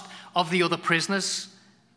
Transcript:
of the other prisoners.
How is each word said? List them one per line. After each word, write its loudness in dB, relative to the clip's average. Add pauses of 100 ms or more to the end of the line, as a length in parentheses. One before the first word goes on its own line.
(360)
of 0
the 4
other 2
prisoners. 0 (500)